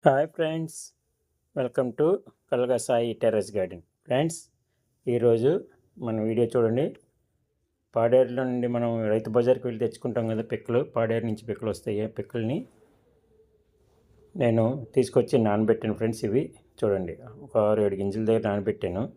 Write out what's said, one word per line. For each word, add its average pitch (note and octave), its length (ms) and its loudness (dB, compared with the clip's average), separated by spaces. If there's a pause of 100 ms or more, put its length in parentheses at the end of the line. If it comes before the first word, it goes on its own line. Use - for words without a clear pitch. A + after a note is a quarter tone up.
హాయ్ C#3+ 280 4
ఫ్రెండ్స్, D#3+ 420 -4 (800)
welcome B2+ 300 -2 (120)
to D3+ 80 4 (420)
కలగా B2 260 0 (100)
సాయి A#2+ 360 0
టెర్రస్ G#2+ 340 2
గార్డెన్. F#2 260 -4 (260)
ఫ్రెండ్స్, D#3 300 0 (760)
ఈరోజు A#2 380 4 (540)
మన A2+ 100 -2 (120)
వీడియో A2+ 260 2
చూడండి. A#2+ 320 2 (1080)
పాడేరులో B2 540 4
నుండి B2 260 -2
మనం A#2+ 140 0 (240)
రైతు A2 240 -2
బజార్కి A#2+ 300 4
వెళ్ళి A2+ 160 -6
తెచ్చుకుంటాం A2+ 480 -4
కదా A2 200 -2
పిక్కలు, A#2+ 300 -2 (140)
పాడేరు A2+ 340 0
నుంచి A2 200 -6
పిక్కలు A2 260 -4
వస్తాయి. G#2 300 -6
ఆ G#2+ 140 -8
పిక్కల్ని A#2 380 -4 (1900)
నేను A2+ 220 4 (320)
తీసుకొచ్చి A#2+ 500 2
నానబెట్టాను G#2+ 540 0
ఫ్రెండ్స్. A2+ 280 -4
ఇవి B2 160 0 (360)
చూడండి, F#2+ 360 -2 (300)
ఒక - 100 -2 (140)
ఆరు G#2 160 2
ఏడు F#2+ 160 -4
గింజల G2+ 260 -4
దగ్గర A2+ 220 2
నానబెట్టాను. G2+ 540 -4 (120)